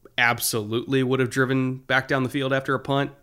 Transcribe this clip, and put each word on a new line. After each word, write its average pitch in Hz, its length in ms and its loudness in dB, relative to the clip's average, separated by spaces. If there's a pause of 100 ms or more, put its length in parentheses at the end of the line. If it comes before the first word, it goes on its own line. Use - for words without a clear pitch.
(180)
absolutely 120 840 0
would 127 180 0
have 120 100 2
driven 131 480 0
back 131 300 -2
down 135 160 0
the 120 40 -2
field 135 240 -2
after 135 220 0
a 127 60 -2
punt 139 320 -2 (100)